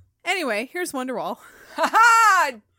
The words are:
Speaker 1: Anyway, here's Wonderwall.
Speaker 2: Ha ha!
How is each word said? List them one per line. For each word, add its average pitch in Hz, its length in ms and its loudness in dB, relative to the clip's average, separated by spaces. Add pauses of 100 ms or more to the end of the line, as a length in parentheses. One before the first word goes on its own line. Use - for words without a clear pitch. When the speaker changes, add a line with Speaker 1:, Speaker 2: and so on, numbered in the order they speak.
(240)
Speaker 1:
Anyway, 269 480 -4
here's 349 200 -8
Wonderwall. 247 460 -8 (380)
Speaker 2:
Ha 294 160 -2
ha! 427 600 4 (260)